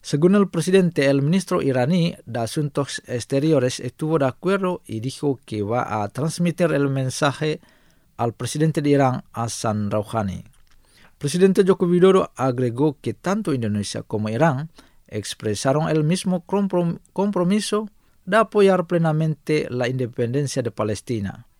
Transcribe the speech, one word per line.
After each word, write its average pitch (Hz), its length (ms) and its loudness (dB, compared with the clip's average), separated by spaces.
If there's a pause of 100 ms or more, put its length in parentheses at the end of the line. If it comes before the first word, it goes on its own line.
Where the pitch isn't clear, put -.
Según 170 340 2
el 196 140 4
presidente, 170 560 2
el 139 160 4
ministro 175 400 0
iraní 135 640 0
de 120 160 -6
Asuntos 143 680 -4
Exteriores 135 720 0
estuvo 156 400 -4
de 139 60 2
acuerdo 185 600 -2
y 110 140 -8
dijo 131 460 -4
que 104 180 -4
va 107 400 -2
a 101 60 -6
transmitir 165 640 -2
el 143 160 2
mensaje 135 720 -2 (560)
al 117 160 -2
presidente 151 480 -2
de 147 80 0
Irán, 135 420 4
Hassan 107 600 -4
Rouhani. 98 520 -4 (760)
Presidente 180 480 2
Joko 185 200 2
Widodo 180 500 4
agregó 127 640 0
que 113 140 -6
tanto 190 400 -2
Indonesia 104 500 -4
como 107 240 -4
Irán 143 420 0 (380)
expresaron 123 800 -2
el 156 160 2
mismo 180 420 -2
comprom-, 185 540 -2 (140)
compromiso 202 760 -2 (360)
de 185 100 -2
apoyar 196 520 4
plenamente 160 840 0
la 123 180 -2
independencia 127 760 -2
de 113 100 -4
Palestina. 107 760 -4 (120)